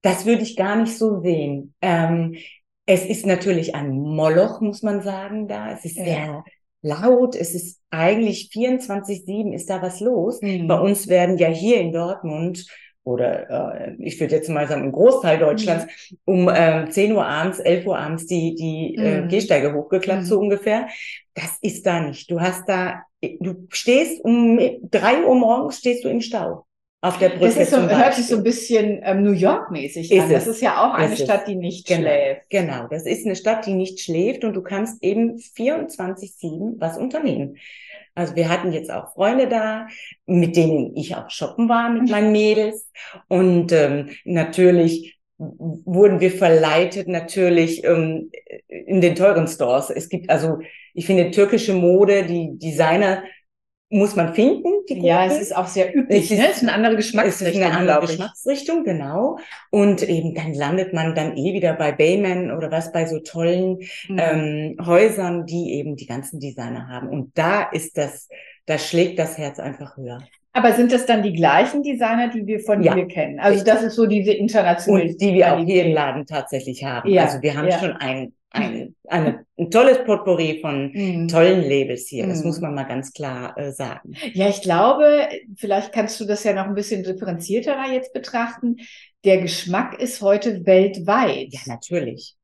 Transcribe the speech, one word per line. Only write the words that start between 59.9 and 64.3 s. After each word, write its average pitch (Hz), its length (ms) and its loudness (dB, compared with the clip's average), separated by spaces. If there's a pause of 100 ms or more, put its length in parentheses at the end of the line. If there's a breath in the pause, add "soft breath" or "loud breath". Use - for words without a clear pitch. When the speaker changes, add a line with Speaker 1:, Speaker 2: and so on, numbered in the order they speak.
Speaker 1:
eben 165 240 -2
dann 160 220 -6
landet 175 380 -2
man 160 200 -2
dann 156 240 -4
eh 165 160 -2
wieder 170 200 0
bei 151 180 -2
Bayman 180 600 2
oder 156 200 -6
was 165 200 -4
bei 165 140 -2
so 160 140 -6
tollen, 180 600 -2 (260 loud breath)
Speaker 2:
Mhm. 190 100 -4
Speaker 1:
ähm, 156 640 -2